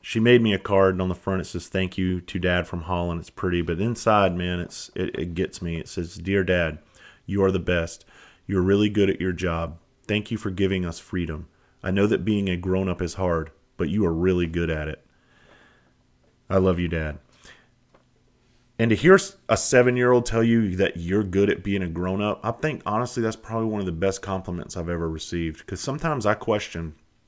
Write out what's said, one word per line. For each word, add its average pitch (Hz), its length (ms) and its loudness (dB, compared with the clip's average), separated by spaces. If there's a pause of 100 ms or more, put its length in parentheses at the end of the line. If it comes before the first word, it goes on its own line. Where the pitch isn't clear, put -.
she - 180 -6
made 120 240 8
me 110 100 2
a 95 60 2
card, 95 360 4
and 92 80 -2
on 92 60 0
the 90 60 -2
front 95 260 -2
it 85 40 -6
says, - 240 -10
"Thank 92 280 -4
you 92 260 0
to - 160 -8
Dad 90 280 0
from 87 160 -8
Holland." 87 380 -4
It's - 100 -14
pretty, 90 320 -2
but 85 180 -4
inside, 104 560 2
man, 90 240 -4
it's, - 340 -12
it, - 220 -4
it 87 180 -6
gets 87 280 -4
me. 85 160 -4
It - 100 -10
says, 87 280 -8
"Dear 95 260 -2
Dad, 87 360 0 (460)
you 98 200 0
are 95 80 4
the 95 80 0
best." 85 440 -2 (420)
You're 95 160 2
really 101 280 4
good 98 180 4
at - 120 -2
your 92 120 -2
job. 82 460 -4 (280)
Thank 104 240 -2
you 113 60 -2
for 104 140 -6
giving 92 340 0
us 85 140 -6
freedom. 80 500 -6 (340)
I 92 80 -4
know 98 160 4
that 104 180 0
being 101 240 0
a 90 80 0
grown-up 92 440 -2
is 85 140 -4
hard, 85 360 -2 (260)
but 82 120 -2
you 101 160 0
are 85 80 2
really 90 340 2
good 82 240 -2
at 76 180 -4
it. - 160 -12 (1500)
I 98 80 4
love 92 200 4
you, 87 100 -2
Dad. 78 300 -4 (1600)
And 113 120 2
to 107 60 6
hear 170 180 8
s-, - 220 2 (120)
a 214 80 4
seven-year-old 123 720 4
tell 113 160 0
you 113 340 2
that 85 220 0
you're 92 240 0
good 98 260 2
at 92 160 -2
being 98 180 -2
a 87 60 -2
grown-up, 95 540 -2
I 110 80 -2
think, 139 340 -6
honestly, 117 380 -2
that's 110 140 -2
probably 113 320 -4
one 107 120 -2
of 95 60 -2
the 87 60 -2
best 95 280 -2
compliments 92 560 -6
I've 85 120 -4
ever 82 200 -2
received. 80 580 -6
'Cause 92 140 -8
sometimes 151 460 -4
I 107 80 4
question, 87 640 -4 (320)